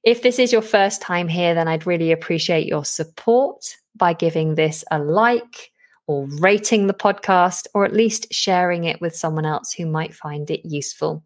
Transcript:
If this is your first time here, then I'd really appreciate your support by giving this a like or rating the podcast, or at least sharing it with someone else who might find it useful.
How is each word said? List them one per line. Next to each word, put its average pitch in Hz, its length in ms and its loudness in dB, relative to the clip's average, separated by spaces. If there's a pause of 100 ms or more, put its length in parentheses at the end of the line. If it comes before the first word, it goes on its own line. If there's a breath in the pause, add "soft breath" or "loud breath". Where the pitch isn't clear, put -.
If 240 180 4
this 247 180 2
is 247 140 4
your 220 80 4
first 202 400 2
time 175 260 -2
here, 170 260 0
then 165 140 0
I'd 160 200 -2
really 165 240 0
appreciate 165 560 0
your 147 180 -4
support - 920 -2 (180)
by 175 180 2
giving 160 420 0
this 156 360 0
a 160 80 0
like 220 720 0 (360 soft breath)
or 139 180 -2 (140)
rating 208 480 2
the 196 60 0
podcast, 190 840 2
or 202 100 4
at - 80 -4
least 220 400 0
sharing 180 520 0
it - 140 -4
with 170 160 -4
someone 156 300 -2
else - 280 -4
who 175 120 -8
might 156 300 -4
find 147 340 -10
it - 160 -6
useful. 156 600 -8